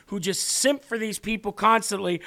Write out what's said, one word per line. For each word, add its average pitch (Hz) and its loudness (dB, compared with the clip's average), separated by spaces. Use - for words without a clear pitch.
who 202 -6
just 180 -2
simp 269 2
for 233 -6
these 214 -4
people 214 -4
constantly 202 2